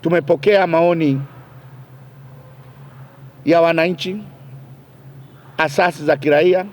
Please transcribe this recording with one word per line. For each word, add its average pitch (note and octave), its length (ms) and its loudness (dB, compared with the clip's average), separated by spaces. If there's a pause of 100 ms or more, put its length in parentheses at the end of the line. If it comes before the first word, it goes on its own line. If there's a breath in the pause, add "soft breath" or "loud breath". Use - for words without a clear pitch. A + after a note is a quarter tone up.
Tumepokea F3 640 0
maoni E3 540 0 (2250)
ya E3 160 2
wananchi, E3+ 560 -2 (1400)
asasi D#3+ 480 0
za D3+ 120 2
kiraia D#3+ 560 2